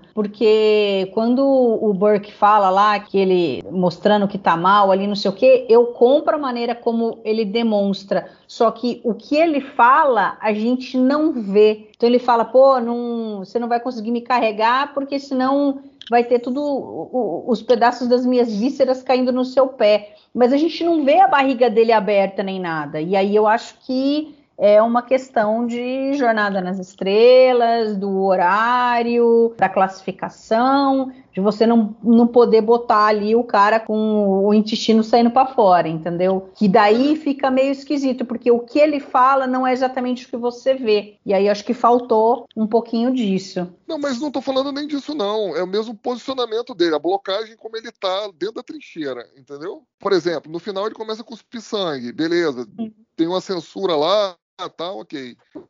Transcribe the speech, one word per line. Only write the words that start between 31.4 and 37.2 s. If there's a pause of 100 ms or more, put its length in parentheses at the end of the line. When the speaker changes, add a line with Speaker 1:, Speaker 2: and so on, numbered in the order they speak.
Speaker 1:
você
não,
não
poder
botar
ali
o
cara
com
o
intestino
saindo
pra
fora,
entendeu?
Que
daí
fica